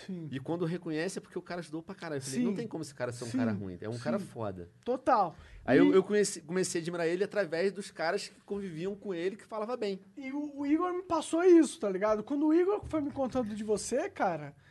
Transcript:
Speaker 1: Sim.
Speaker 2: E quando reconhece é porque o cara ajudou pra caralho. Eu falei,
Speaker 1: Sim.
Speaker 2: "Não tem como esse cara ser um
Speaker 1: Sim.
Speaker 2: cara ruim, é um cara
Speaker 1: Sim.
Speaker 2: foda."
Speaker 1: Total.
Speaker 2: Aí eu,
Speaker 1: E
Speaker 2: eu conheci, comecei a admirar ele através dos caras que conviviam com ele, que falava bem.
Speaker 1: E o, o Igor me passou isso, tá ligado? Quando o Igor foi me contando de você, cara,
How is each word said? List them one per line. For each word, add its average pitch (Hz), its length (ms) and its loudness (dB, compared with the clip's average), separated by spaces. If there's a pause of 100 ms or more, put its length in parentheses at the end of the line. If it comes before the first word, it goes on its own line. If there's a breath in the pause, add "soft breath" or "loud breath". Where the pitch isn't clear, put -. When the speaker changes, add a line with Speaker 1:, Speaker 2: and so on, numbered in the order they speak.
Speaker 1:
Sim. 170 240 -8
Speaker 2:
E 131 80 -4
quando 160 260 -4
reconhece 170 540 -4
é - 20 -8
porque - 180 -10
o 175 40 -6
cara 180 180 -8
ajudou 156 220 -10
pra 190 120 -16
caralho. 156 240 -6
Eu 135 40 -6
falei, 135 180 -6
Speaker 1:
Sim. 247 60 2
Speaker 2:
"Não 220 80 0
tem 220 140 -6
como 160 140 -8
esse - 120 -12
cara 123 180 -6
ser 120 120 -10
um 117 40 -6
Speaker 1:
Sim. 120 100 -2
Speaker 2:
cara 120 140 2
ruim, 98 280 -6
é 107 80 -8
um 117 100 -6
cara 151 220 -2
Speaker 1:
Sim. 175 60 -8
Speaker 2:
foda." 95 440 -8 (140)
Speaker 1:
Total. 240 500 2 (300 soft breath)
Speaker 2:
Aí 135 140 6
eu, 143 80 8
Speaker 1:
E - 80 6
Speaker 2:
eu 190 100 8
conheci, 202 380 0
comecei 180 380 -2
a - 20 -4
admirar 170 260 -2
ele 180 160 0
através 190 480 0
dos 196 180 -10
caras 175 380 -2
que - 140 -20
conviviam 196 520 -6
com 196 180 -8
ele, 175 240 -2
que - 100 -18
falava 220 300 -6
bem. 202 240 -4 (160)
Speaker 1:
E 269 140 -8
o, 294 300 -6
o 285 60 -2
Igor 330 260 2
me 359 100 -4
passou 330 400 0
isso, 339 380 8
tá 208 100 0
ligado? 214 320 2
Quando 285 240 0
o 311 80 6
Igor 370 340 2
foi 311 120 -2
me 285 100 -2
contando 254 440 -2
de 214 100 -6
você, 220 460 0
cara, 160 440 -2 (160 soft breath)